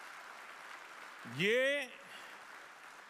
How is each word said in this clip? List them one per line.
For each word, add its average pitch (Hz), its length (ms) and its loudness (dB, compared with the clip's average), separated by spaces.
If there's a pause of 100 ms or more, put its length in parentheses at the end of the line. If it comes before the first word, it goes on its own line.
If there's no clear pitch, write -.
(1400)
ये 262 500 8 (1200)